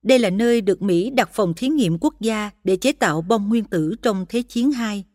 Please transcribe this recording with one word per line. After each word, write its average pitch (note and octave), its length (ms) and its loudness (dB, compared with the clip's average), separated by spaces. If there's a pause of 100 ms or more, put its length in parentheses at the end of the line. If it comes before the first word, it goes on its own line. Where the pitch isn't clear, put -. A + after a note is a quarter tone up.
Đây B3+ 160 4
là G#3+ 100 2
nơi A#3 320 2
được F#3+ 200 0
Mỹ F#3+ 280 0
đặt B3 240 0
phòng F3+ 240 0
thí C4 120 -2
nghiệm G#3 320 0
quốc D4+ 200 -2
gia G#3+ 300 -4 (120)
để F#3 140 0
chế C4 140 0
tạo D#3+ 300 0
bom G3+ 280 0
nguyên A3+ 160 0
tử D#3+ 360 -2
trong F#3+ 280 -2
Thế A#3+ 120 -2
chiến A#3+ 300 -2
hai G#3+ 440 -6